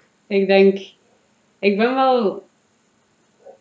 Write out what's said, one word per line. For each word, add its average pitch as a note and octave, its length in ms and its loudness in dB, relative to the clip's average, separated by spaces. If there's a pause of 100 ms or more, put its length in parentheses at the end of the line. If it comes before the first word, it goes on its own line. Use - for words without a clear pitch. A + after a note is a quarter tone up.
(280)
Ik G3 200 -2
denk, G3 300 4 (840)
ik G3 180 -2
ben A#3 180 -2
wel, B3+ 480 -2 (1160)